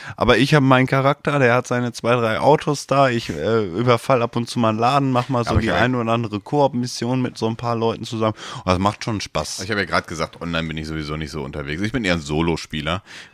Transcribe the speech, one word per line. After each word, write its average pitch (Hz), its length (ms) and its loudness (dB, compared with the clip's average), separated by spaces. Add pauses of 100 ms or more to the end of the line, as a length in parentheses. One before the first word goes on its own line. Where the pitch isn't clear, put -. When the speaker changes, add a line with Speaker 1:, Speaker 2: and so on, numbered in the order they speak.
(160)
Speaker 1:
Aber 110 220 4
ich 139 140 4
hab 143 120 6
meinen 131 240 6
Charakter, 143 500 0
der 120 160 4
hat 123 140 0
seine 123 240 -2
zwei, 117 240 0
drei 110 240 0
Autos 147 480 2
da. 135 200 4
Ich, 117 220 -2
äh, 101 360 0
überfall 117 540 2
ab 120 140 -2
und 120 160 -4
zu - 80 -4
mal 113 120 4
einen 107 100 -2
Laden, 135 320 2
mach 120 160 0
mal 120 160 0
so - 60 -4
Speaker 2:
Aber 113 100 2
Speaker 1:
die 113 80 -2
Speaker 2:
ich - 40 0
hab - 100 0
Speaker 1:
ein 127 120 2
oder 117 180 -2
andere 107 280 -2
Koop-Mission 127 840 0
mit - 160 -6
so 113 100 -2
ein 113 60 -2
paar 120 220 -4
Leuten 113 280 -2
zusammen. 110 300 -2 (220)
Und - 100 -10
das 92 140 2
macht 101 240 0
schon 107 160 -4
Spaß. - 400 -6
Speaker 2:
Ich 98 100 -10
hab 104 80 -2
ja 98 60 0
grad 85 240 -2
gesagt, 80 340 -6
online 82 240 -4
bin 78 100 -8
ich 78 120 -8
sowieso 78 280 -6
nicht 76 140 -8
so 76 140 -8
unterwegs. 73 380 -8
Ich 107 100 -4
bin 123 120 -4
eher 90 100 2
ein 85 60 -2
Solo-Spieler. 78 840 -2 (300)